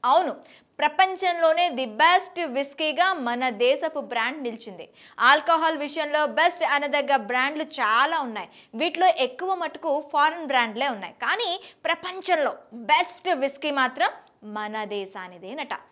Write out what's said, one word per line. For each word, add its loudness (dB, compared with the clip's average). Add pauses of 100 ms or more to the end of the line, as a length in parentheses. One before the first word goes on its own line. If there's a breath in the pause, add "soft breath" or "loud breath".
అవును, 4 (480 loud breath)
ప్రపంచంలోనే 2 (140)
ది -2 (140)
బెస్ట్ 4 (160)
విస్కీగా 0 (220)
మన -2 (140)
దేశపు 0 (100)
బ్రాండ్ -4
నిలిచింది. -10 (420 loud breath)
ఆల్కహాల్ 4
విషయంలో -2 (180)
బెస్ట్ 2 (100)
అనదగ్గ 2 (140)
బ్రాండ్లు 0 (140)
చాలా 2
ఉన్నాయి. -10 (300 loud breath)
వీటిలో 2 (200)
ఎక్కువ -6
మటుకు -4 (200)
ఫారిన్ 0
బ్రాండ్లే 0
ఉన్నాయి. -12
కానీ 0 (380 loud breath)
ప్రపంచంలో -2 (400)
బెస్ట్ 0 (140)
విస్కీ -4
మాత్రం 0 (480)
మన -8 (220)
దేశానిదేనట. -10 (180)